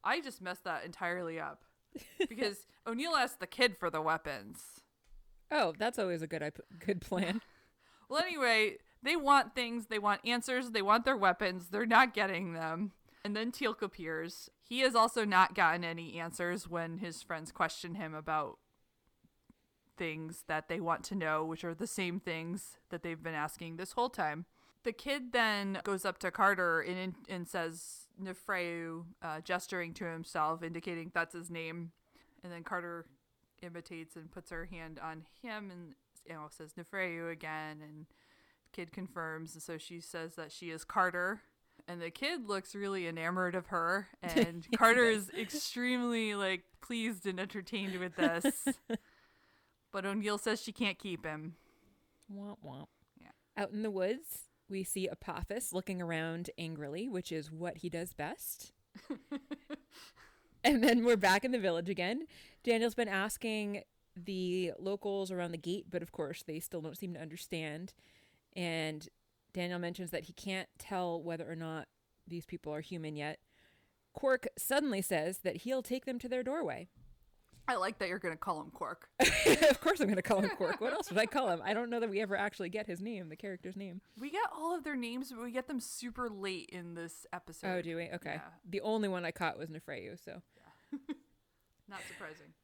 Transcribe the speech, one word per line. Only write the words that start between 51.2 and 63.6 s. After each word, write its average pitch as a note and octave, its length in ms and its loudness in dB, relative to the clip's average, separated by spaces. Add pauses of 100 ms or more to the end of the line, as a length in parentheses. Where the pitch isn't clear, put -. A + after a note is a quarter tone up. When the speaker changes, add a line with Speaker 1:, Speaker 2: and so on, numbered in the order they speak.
Speaker 1:
him. D#3 300 -6 (760)
Speaker 2:
Womp G3+ 320 -10
womp. C#3 220 -12 (340)
Speaker 1:
Yeah. - 100 -20 (280)
Speaker 2:
Out G#3 140 0
in G#3+ 100 -2
the G#3+ 80 0
woods, G3+ 540 0 (260)
we F#3+ 140 -2
see F#3 240 -2
Apophis - 680 -6
looking F3+ 260 -2
around E3 600 -2
angrily, D#3+ 500 -4
which F3+ 220 -4
is D#3 200 -4
what E3 280 -6
he F3 100 -4
does F3 240 -4
best. - 580 -8 (380)
<laughs> C#4+ 100 -6 (1400)
And A#3 200 8
then A#3 220 8
we're A#3+ 120 8
back G3 280 6
in B3 80 2
the B3 40 2
village F3 320 2
again. G3+ 380 0 (360)
Daniel's A3+ 300 4
been A#3 140 2
asking G#3 760 0 (320)